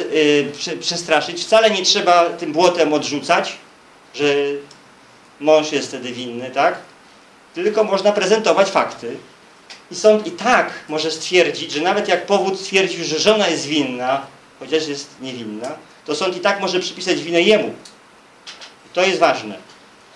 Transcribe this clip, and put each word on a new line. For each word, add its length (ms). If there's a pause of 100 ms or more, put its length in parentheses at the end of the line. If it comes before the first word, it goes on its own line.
(580)
prze-, 180
przestraszyć. 680
Wcale 280
nie 120
trzeba 420
tym 280
błotem 400
odrzucać, 640 (580)
że 100 (1160)
mąż 320
jest 160
wtedy 240
winny, 380
tak? 280 (760)
Tylko 300
można 280
prezentować 580
fakty. 460 (760)
I 40
sąd 320
i 40
tak 400 (180)
może 220
stwierdzić, 640
że 80
nawet 280
jak 180
powód 340
stwierdził, 440
że 140
żona 300
jest 180
winna, 600 (320)
chociaż 300
jest 200 (120)
niewinna, 560 (280)
to 100
sąd 220
i 40
tak 200
może 200
przypisać 420
winę 200
jemu. 320 (1120)
I 80
to 80
jest 160
ważne. 400 (580)